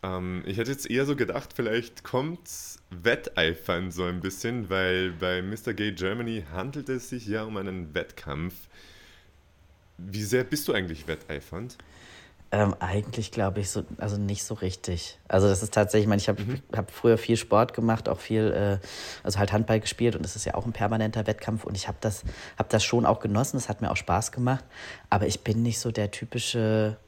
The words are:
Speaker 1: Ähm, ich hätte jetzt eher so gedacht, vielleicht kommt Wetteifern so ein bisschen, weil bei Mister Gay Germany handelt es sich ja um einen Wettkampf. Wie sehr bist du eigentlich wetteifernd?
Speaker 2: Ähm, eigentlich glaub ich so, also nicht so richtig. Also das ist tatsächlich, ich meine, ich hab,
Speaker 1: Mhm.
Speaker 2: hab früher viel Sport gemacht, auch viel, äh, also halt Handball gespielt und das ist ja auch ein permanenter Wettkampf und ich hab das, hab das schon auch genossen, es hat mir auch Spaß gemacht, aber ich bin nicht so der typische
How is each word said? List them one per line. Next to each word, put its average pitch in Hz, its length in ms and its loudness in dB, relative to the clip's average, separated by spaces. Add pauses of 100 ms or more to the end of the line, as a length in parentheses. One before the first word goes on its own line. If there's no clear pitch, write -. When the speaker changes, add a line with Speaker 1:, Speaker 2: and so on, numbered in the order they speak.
Speaker 1:
Ähm, 92 440 -4
ich 98 120 -4
hätte 117 140 -2
jetzt - 180 -6
eher 127 160 2
so 143 100 0
gedacht, 131 400 -2
vielleicht 120 480 -2
kommt 151 460 -4 (400)
Wetteifern 90 1000 0
so 90 120 -2
ein 90 160 0
bisschen, 101 500 -4
weil 92 420 2
bei 90 300 0
Mister 104 320 -6
Gay 104 200 -2
Germany 107 580 -4
handelt 120 380 -6
es 127 200 -4
sich 120 160 -8
ja 107 180 -2
um 110 140 -6
einen 92 380 -6
Wettkampf. 80 580 -4 (1400)
Wie 98 260 -6
sehr 123 200 2
bist 143 240 -2
du 151 60 2
eigentlich 87 340 -2
wetteifernd? 80 680 -8 (760)
Speaker 2:
Ähm, 101 280 4
eigentlich 104 520 -4
glaub 98 260 0
ich 98 140 -4
so, 107 120 -4 (140)
also 104 200 -4
nicht 101 260 -2
so - 100 -6
richtig. 90 640 -6 (100)
Also 95 200 6
das 98 160 4
ist - 100 -4
tatsächlich, 107 300 6
ich 104 60 4
meine, 101 120 4
ich - 80 0
hab, 98 100 2
Speaker 1:
Mhm. 123 220 -4 (140)
Speaker 2:
hab - 160 -4
früher 117 260 6
viel - 200 2
Sport 110 360 4
gemacht, 113 340 2
auch - 120 0
viel, 110 320 2 (320)
äh, - 20 -14 (380)
also 101 160 0
halt 101 140 4
Handball 110 260 4
gespielt 117 360 2
und 78 80 -4
das 87 120 -6
ist 107 100 -6
ja - 80 -2
auch - 120 -2
ein 117 80 -2
permanenter 110 520 0
Wettkampf 107 380 -2
und - 120 -4
ich 98 120 -4
hab - 140 -6
das, 110 220 0 (340)
hab - 120 0
das 110 140 4
schon 117 240 4
auch 110 140 6
genossen, 120 360 2
es 120 120 -4
hat 104 120 -2
mir - 80 0
auch - 80 0
Spaß 90 340 0
gemacht, 127 320 0 (460)
aber - 160 4
ich - 140 0
bin 113 240 2
nicht 117 160 0
so 117 120 -2
der 104 200 0
typische 110 840 0 (100)